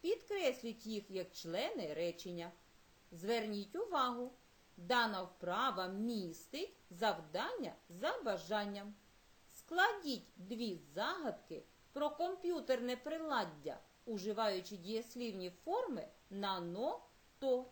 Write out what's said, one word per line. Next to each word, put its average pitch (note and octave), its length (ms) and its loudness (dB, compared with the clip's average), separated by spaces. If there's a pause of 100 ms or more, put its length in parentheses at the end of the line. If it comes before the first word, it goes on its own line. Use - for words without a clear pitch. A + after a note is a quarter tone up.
Підкресліть D#4+ 840 0
їх G#3 240 -4
як F#3 220 -4
члени F#3+ 640 -2
речення. E3+ 580 -4 (580)
Зверніть G#3 680 0
увагу, C4 560 2 (440)
дана G#3+ 460 4
вправа F#3 640 2
містить G#3 880 -2 (140)
завдання F#3+ 840 0 (140)
за C4+ 360 0
бажанням. G3+ 720 0 (560)
Складіть F4+ 840 2
дві G3+ 440 -4 (140)
загадки B3 680 -2 (300)
про D4 180 2
комп'ютерне D4 840 2
приладдя, A#3+ 840 -2 (240)
уживаючи G3+ 720 0
дієслівні G#3 760 -4
форми F4 580 -2 (220)
на G3 300 0
но, G#3+ 400 -2 (380)
то. B3+ 340 4